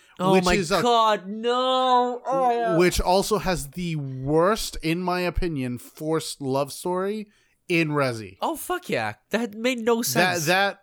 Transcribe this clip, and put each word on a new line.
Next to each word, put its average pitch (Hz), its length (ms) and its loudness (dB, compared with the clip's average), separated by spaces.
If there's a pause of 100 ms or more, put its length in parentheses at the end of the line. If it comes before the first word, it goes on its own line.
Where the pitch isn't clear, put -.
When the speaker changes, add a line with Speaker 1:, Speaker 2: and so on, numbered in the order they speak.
(200)
Speaker 1:
Oh 185 140 2
Speaker 2:
which 185 120 6
Speaker 1:
my 180 100 4
Speaker 2:
is 180 160 -2
a 185 100 2
Speaker 1:
God, 220 460 2
no! 247 960 0
Oh, 254 260 2
yeah. 233 260 0
Speaker 2:
Which 180 220 4
also 190 380 2
has 147 340 -4
the 175 260 -6
worst, 147 840 0
in 165 220 -2
my 180 180 -2
opinion, 151 560 -2
forced - 640 -6
love 135 320 -2
story 196 540 -4 (400)
in 165 220 2
Resi. 120 520 -2
Speaker 1:
Oh, 294 140 -2
fuck - 340 -6
yeah. 113 240 -2 (160)
That 220 240 -2
made 240 240 -2
no 226 200 0
Speaker 2:
That, 233 80 -4
Speaker 1:
sense. 175 420 0
Speaker 2:
that, 190 340 2